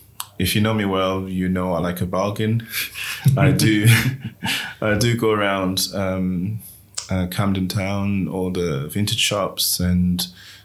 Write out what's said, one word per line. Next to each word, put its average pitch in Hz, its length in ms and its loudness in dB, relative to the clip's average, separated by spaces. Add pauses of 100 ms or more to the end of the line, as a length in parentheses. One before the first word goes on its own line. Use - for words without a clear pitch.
(400)
if 90 160 0
you 107 60 2
know 110 120 2
me 107 120 0
well, 95 420 0
you 92 220 0
know 92 240 0
I 82 60 0
like 87 220 -2
a 90 40 -2
bargain. 104 600 0 (360)
<laughs> - 360 2
I 98 140 6
do, 104 360 4 (480)
<laughs> - 460 -8
I 107 140 2
do 117 220 2
go 113 140 2
around, 98 640 2
um, 95 680 -2 (500)
uh, 92 180 0
Camden 95 400 0
Town, 98 600 -2
all 92 240 -4
the 82 360 -2
vintage 104 320 -2
shops, - 600 -2
and, 90 460 2 (400)